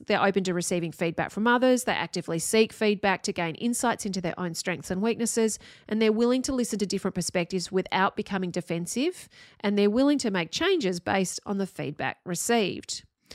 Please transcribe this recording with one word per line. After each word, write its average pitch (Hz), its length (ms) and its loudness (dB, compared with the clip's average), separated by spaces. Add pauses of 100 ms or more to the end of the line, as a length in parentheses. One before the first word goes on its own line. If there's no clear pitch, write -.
they're 190 180 2
open 196 200 2
to 180 100 0
receiving 170 380 -2
feedback 170 380 -2
from 214 160 -2
others. 247 380 4
They 208 80 0
actively 170 460 -4
seek 220 340 2
feedback 208 520 2
to 208 100 -4
gain 170 220 -2
insights 233 500 -2
into 190 160 -4
their 175 180 -4
own 175 140 -4
strengths - 360 -6
and 185 120 -2
weaknesses. 226 560 0 (300)
And 214 120 -2
they're 220 100 6
willing 240 300 4
to 269 140 -4
listen 233 240 0
to 202 80 0
different 185 280 -2
perspectives 175 560 -2
without 185 460 0
becoming 196 340 -2
defensive. 180 800 -4 (320)
And 202 160 0
they're 202 140 6
willing 277 300 4
to 226 100 0
make 175 200 -2
changes 294 500 2
based 196 440 0
on 202 140 -2
the 196 80 -2
feedback 139 580 -6
received. - 800 -2 (300)